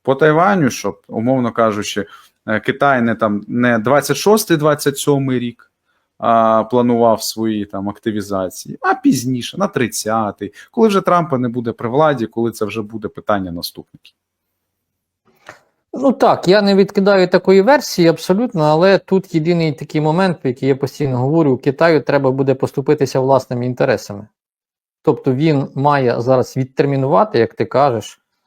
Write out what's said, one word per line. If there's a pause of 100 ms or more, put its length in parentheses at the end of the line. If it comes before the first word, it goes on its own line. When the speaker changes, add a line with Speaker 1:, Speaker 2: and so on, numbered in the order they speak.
Speaker 1:
По
Тайваню,
щоб,
умовно
кажучи, (400)
е,
Китай
не
там,
не
двадцять
шостий,
двадцять
сьомий
рік, (460)
а,
планував
свої
там
активізації,
а
пізніше,
на
тридцятий, (180)
коли
вже
Трампа
не
буде
при
владі,
коли
це
вже
буде
питання
наступників. (1800)
Speaker 2:
Ну
так,
я
не
відкидаю
такої
версії
абсолютно,
але
тут
єдиний
такий
момент,
про
який
я
постійно
говорю,
Китаю
треба
буде
поступитися
власними
інтересами. (760)
Тобто
він
має
зараз
відтермінувати,
як
ти
кажеш, (260)